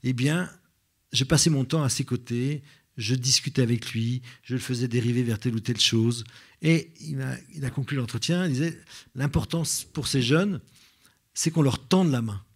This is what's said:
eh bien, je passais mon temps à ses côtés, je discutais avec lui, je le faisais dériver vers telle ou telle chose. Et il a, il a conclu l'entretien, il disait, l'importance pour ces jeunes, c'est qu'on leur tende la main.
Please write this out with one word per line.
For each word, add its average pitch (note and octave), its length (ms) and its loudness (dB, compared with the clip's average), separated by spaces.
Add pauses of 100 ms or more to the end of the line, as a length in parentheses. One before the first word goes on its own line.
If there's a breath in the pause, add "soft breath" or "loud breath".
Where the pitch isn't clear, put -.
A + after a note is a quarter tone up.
eh B2+ 80 0
bien, C#3+ 360 0 (640)
je A2+ 120 0
passais E3 260 4
mon C#3 140 2
temps D#3 180 0
à C3+ 60 2
ses B2+ 160 -2
côtés, B2+ 580 -2 (360 soft breath)
je A2+ 160 0
discutais B2+ 480 0
avec A#2 300 0
lui, A#2 280 -2 (220 loud breath)
je - 100 -8
le B2 80 -2
faisais B2+ 260 -4
dériver A#2+ 360 0
vers A#2 160 0
telle A#2+ 160 -2
ou A2 60 -2
telle A2+ 200 -4
chose. A#2 440 2 (360 loud breath)
Et D#3+ 400 0
il C#3+ 220 -6
a, C3 140 -6 (180)
il C#3+ 100 -10
a B2+ 60 -4
conclu C#3 260 -4
l'entretien, D3 500 -2
il D#3 60 0
disait, D#3+ 260 -2 (360 loud breath)
l'importance D3+ 680 -2 (100)
pour C3 120 -4
ces C#3 140 0
jeunes, E3 400 2 (720 soft breath)
c'est - 180 0
qu'on D#3+ 120 2
leur - 260 0
tende F#3 240 4
la B2 80 2
main. G#2 220 -6 (140)